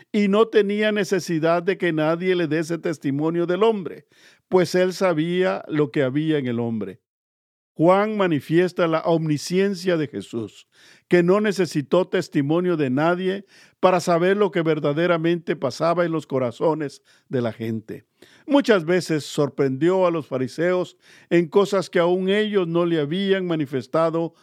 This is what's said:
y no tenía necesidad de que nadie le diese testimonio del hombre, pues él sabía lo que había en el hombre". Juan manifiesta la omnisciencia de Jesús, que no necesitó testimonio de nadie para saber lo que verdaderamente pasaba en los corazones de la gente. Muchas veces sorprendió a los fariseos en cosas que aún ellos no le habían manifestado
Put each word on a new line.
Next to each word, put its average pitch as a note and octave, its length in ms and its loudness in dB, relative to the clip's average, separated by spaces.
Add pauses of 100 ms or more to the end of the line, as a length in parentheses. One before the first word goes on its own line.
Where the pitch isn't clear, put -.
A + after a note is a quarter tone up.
(120)
y G#3 160 2
no G#3+ 180 4
tenía G#3+ 460 0
necesidad F3 720 0
de F#3 140 -2
que F3 160 -2
nadie E3+ 420 0
le F3 120 0
diese D#3+ 320 -2
testimonio D#3+ 680 -2
del F3+ 160 -2
hombre, G#3+ 440 -2 (420)
pues F3+ 260 2
él F#3 180 2
sabía F3+ 760 0
lo D3 220 -2
que D3 120 0
había D3+ 360 0
en C3 80 -4
el A#2+ 140 -2
hombre". A2 400 -6 (760)
Juan G3 440 2
manifiesta F3 680 0
la D#3+ 140 0
omnisciencia E3+ 960 0
de D3+ 100 -2
Jesús, G2+ 600 -10 (400)
que F3 140 4
no F#3 180 4
necesitó F3+ 680 0
testimonio E3+ 720 -2
de C#3+ 140 0
nadie F3+ 560 -2 (340)
para F#3 200 4
saber F3+ 360 2
lo G#3 140 0
que F3 100 -2
verdaderamente D#3+ 960 0
pasaba E3 480 -2
en E3 80 -4
los D#3 140 -6
corazones C#3 760 -4 (280)
de C3 100 -2
la A#2 120 -2
gente. A2 520 -10 (420)
Muchas A#3+ 380 2
veces D#3+ 400 0
sorprendió D3 840 0
a F3 40 2
los D#3+ 160 -4
fariseos D#3+ 720 -2 (320)
en E3+ 180 4
cosas G3 400 0
que - 100 -2
aún F3+ 300 2
ellos G3+ 400 0
no E3+ 160 2
le E3+ 160 0
habían F#3+ 460 0
manifestado D#3+ 960 -2